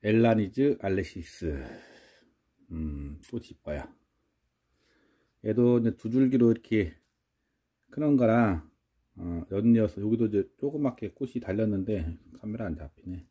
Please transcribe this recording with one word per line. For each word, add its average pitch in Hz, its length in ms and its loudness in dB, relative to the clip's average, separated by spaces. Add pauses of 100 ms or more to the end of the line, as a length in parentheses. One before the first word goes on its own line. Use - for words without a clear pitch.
엘라니즈 113 800 2
알레시스. 87 800 -4 (1040)
음, 76 600 -8
꽃이 117 220 -10
이뻐요. 73 300 -10 (1600)
얘도 120 320 4
이제 117 180 0
두 - 140 -8
줄기로 127 400 4
이렇게 107 440 0 (960)
크는 147 280 2
거라, 113 500 2 (480)
어, 87 340 -8
연이어서 107 520 2
여기도 113 240 0
이제 101 200 0 (120)
조그맣게 139 500 -4
꽃이 123 320 -8
달렸는데 98 760 -2 (220)
카메라 107 260 -8
안 82 100 -6
잡히네. 85 540 -14